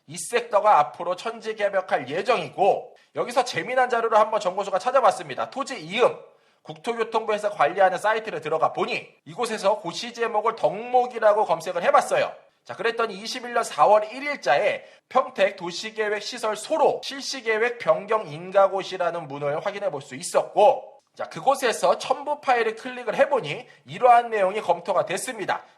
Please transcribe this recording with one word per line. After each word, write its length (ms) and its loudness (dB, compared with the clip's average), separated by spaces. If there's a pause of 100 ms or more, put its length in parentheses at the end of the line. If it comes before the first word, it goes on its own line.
이 100 -16
섹터가 640 4
앞으로 360 -2
천지개벽할 960 -4
예정이고, 840 0 (200)
여기서 280 0
재미난 460 0
자료를 280 2
한번 220 4
정보수가 400 -2
찾아봤습니다. 680 0
토지 300 -8
이음, 380 0 (460)
국토교통부에서 880 -4
관리하는 460 2
사이트를 440 -2
들어가 320 0
보니 340 -4 (180)
이곳에서 540 -2
고시 340 -10
제목을 420 -2
덕목이라고 920 2
검색을 380 -2
해봤어요. 480 2 (320)
자, 120 -12
그랬더니 380 -2
이십일 400 -10
년 100 2
사월 420 4
일 180 -12
일자에 600 0 (240)
평택 480 0
도시계획 680 -6
시설 320 -6
소로 480 0
실시계획 720 -4
변경 480 0
인가고시라는 1000 0
문을 360 -4
확인해 280 -4
볼 100 -8
수 140 -16
있었고, 800 2 (200)
자, 140 -8
그곳에서 720 0
첨부 420 -4
파일을 340 2
클릭을 400 -8
해보니 520 0 (180)
이러한 460 4
내용이 300 0
검토가 440 0
됐습니다. 560 -4 (160)